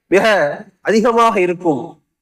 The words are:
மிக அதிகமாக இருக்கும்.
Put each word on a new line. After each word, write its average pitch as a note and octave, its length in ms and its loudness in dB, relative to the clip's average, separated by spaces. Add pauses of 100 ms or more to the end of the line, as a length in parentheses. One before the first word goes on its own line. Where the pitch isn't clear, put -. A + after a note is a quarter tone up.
மிக F#3+ 180 2 (560)
அதிகமாக A3+ 580 0
இருக்கும். F3 640 -4 (200)